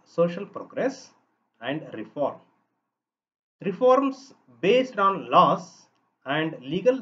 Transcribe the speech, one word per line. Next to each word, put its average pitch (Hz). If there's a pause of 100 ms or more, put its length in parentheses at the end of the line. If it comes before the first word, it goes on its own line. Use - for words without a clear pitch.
social 175
progress - (500)
and 147
reform. 117 (1300)
Reforms 185 (280)
based 226
on 190
laws 175 (380)
and 151
legal 190